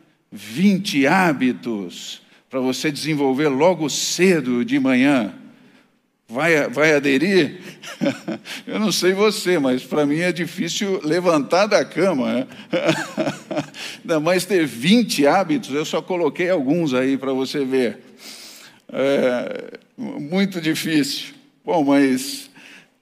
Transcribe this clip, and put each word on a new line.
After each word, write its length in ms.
Vinte 760
hábitos 1120
pra 80
você 320
desenvolver 580
logo 400
cedo 760
de 160
manhã. 520
Vai, 400
vai 240
aderir? 680
<laughs> 520
Eu 140
não 100
sei 220
você, 480
mas 240
pra 200
mim 140
é 140
difícil 720
levantar 600
da 180
cama, 500
né? 120
<laughs> 800
Ainda 160
mais 260
ter 220
vinte 580
hábitos, 480
eu 120
só 180
coloquei 480
alguns 420
aí 240
pra 160
você 320
ver. 360
É, 840
muito 640
difícil. 720
Bom, 200
mas 680